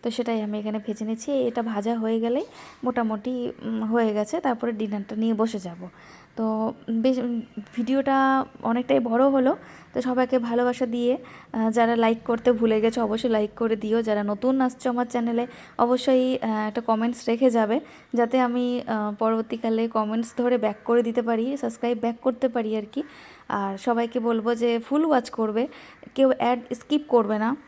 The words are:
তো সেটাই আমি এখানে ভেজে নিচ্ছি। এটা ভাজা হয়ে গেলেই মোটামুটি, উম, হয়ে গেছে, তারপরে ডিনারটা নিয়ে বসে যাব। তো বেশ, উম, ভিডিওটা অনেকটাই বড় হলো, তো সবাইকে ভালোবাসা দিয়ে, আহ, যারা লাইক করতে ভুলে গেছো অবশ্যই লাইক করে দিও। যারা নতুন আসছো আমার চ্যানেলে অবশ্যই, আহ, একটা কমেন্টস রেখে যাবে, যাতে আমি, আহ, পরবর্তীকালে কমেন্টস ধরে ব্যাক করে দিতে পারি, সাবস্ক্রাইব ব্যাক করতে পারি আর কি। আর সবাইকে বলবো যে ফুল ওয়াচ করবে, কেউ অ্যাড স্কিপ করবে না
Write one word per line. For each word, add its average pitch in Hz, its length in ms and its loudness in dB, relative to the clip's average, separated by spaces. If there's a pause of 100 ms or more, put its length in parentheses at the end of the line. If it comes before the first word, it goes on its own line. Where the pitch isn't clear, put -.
তো 240 80 -4
সেটাই 226 320 -2
আমি 208 160 -4
এখানে 214 280 -4
ভেজে 220 180 -6
নিচ্ছি। 226 280 -4
এটা 247 300 0
ভাজা 226 360 -2
হয়ে 226 220 0
গেলেই 240 240 0 (400)
মোটামুটি, 240 680 -2 (100)
উম, 220 200 -4
হয়ে 220 320 2
গেছে, 208 260 -2
তারপরে 233 320 -2
ডিনারটা 208 440 -6
নিয়ে 226 180 2
বসে 220 240 0
যাব। 180 300 -12 (480)
তো 220 380 -2 (160)
বেশ, 233 280 2
উম, 240 220 -4 (360)
ভিডিওটা 269 680 0 (180)
অনেকটাই 247 380 0
বড় 240 280 4
হলো, 277 280 4 (380)
তো 247 60 -2
সবাইকে 254 380 0
ভালোবাসা 247 480 0
দিয়ে, 240 320 0 (340)
আহ, 226 180 0
যারা 233 260 4
লাইক 226 280 4
করতে 233 280 2
ভুলে 220 280 4
গেছো 226 220 2
অবশ্যই 220 280 0
লাইক 214 260 2
করে 226 200 0
দিও। 220 260 0
যারা 208 200 0
নতুন 208 380 0
আসছো 254 300 0
আমার 240 160 0
চ্যানেলে 240 400 -2 (320)
অবশ্যই, 254 600 4
আহ, 214 300 -2
একটা 214 120 -4
কমেন্টস 226 480 -2
রেখে 240 220 4
যাবে, 226 300 2 (340)
যাতে 240 260 2
আমি, 247 400 0
আহ, 214 340 -4
পরবর্তীকালে 226 720 0
কমেন্টস 226 500 -2
ধরে 247 200 2
ব্যাক 208 260 0
করে 240 180 4
দিতে 233 200 0
পারি, 233 340 -2
সাবস্ক্রাইব 240 420 -2
ব্যাক 233 240 -2
করতে 254 260 0
পারি 226 280 -2
আর 214 60 -4 (100)
কি। 285 100 -6 (460)
আর 196 300 -4
সবাইকে 233 420 0
বলবো 233 340 0
যে 233 240 0
ফুল 277 260 0
ওয়াচ 277 260 2
করবে, 220 380 -2 (460)
কেউ 262 240 6
অ্যাড 240 220 2 (140)
স্কিপ 294 340 -2
করবে 220 300 4
না 233 180 0 (120)